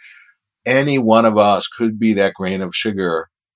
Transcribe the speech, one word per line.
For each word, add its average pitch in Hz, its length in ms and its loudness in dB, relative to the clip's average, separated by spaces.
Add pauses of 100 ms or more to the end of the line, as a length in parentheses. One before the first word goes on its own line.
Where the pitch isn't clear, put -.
(640)
any 139 320 0
one 113 280 4
of 107 120 2
us 101 300 2
could 110 320 -4
be 110 140 2
that 98 220 0
grain 95 260 -6
of 90 140 -8
sugar 87 540 -4 (260)